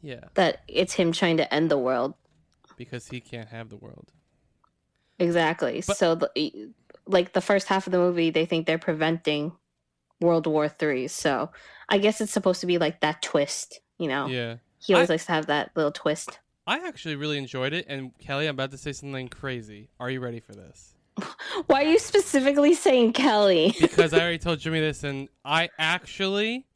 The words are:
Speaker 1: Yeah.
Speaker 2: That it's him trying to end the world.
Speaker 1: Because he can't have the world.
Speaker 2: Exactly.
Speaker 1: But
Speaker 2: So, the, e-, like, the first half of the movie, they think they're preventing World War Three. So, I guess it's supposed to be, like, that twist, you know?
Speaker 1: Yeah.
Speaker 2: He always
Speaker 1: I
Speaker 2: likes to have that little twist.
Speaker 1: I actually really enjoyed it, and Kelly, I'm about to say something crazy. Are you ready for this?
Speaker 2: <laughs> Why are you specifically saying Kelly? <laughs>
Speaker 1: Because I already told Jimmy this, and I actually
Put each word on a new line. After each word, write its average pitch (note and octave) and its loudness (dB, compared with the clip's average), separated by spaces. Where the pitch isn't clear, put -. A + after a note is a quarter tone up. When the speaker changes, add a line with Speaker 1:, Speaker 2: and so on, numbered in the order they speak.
Speaker 1:
Yeah. C3+ -14
Speaker 2:
That F3+ 2
it's - 0
him E3+ 2
trying E3 2
to D3+ 0
end D#3 2
the C#3+ 2
world. B2+ 0
Speaker 1:
Because A#2+ -14
he B2+ -10
can't A#2 -14
have A2+ -14
the G#2+ -18
world. - -20
Speaker 2:
Exactly. E3+ 0
Speaker 1:
But G3+ -2
Speaker 2:
So, E3 2
the, E3 -2
e-, D3 -6
like, F#3 2
the F#3+ 2
first G3 0
half F#3+ 0
of F3+ -4
the F3+ 2
movie, F3 2
they D#3+ 0
think E3 -2
they're D#3+ 0
preventing D#3 -2
World E3 2
War D3+ 0
Three. C#3+ -2
So, C#3+ -2
I G#3 2
guess G#3 0
it's G#3 -6
supposed F#3+ 0
to F#3 -6
be, F3 2
like, D#3 -2
that D3+ 0
twist, - -4
you E3+ -4
know? C#3 -2
Speaker 1:
Yeah. A#2+ -6
Speaker 2:
He - 2
always F3 4
Speaker 1:
I D#3+ 4
Speaker 2:
likes D#3+ -4
to F3+ -4
have D#3 0
that D3 -2
little D3 0
twist. - -6
Speaker 1:
I D#4 -4
actually E3+ -8
really D3 -4
enjoyed C3+ -4
it, F3 -6
and C3+ -10
Kelly, C#3+ -4
I'm C#3+ -4
about C3+ -4
to C3+ -18
say C#3+ -8
something C3+ -10
crazy. A2 -12
Are B2 -6
you C3 -4
ready A#2+ -8
for - -20
this? - -20
Speaker 2:
<laughs> - -10
Why C#4 4
are D#4 0
you E4 6
specifically C#4+ 4
saying B3 4
Kelly? G#3 4
<laughs> - 0
Speaker 1:
Because F3+ 4
I E3 6
already E3+ 0
told E3 -2
Jimmy D#3+ -2
this, D#3 -2
and C#3 -6
I D#3+ 0
actually G3 -2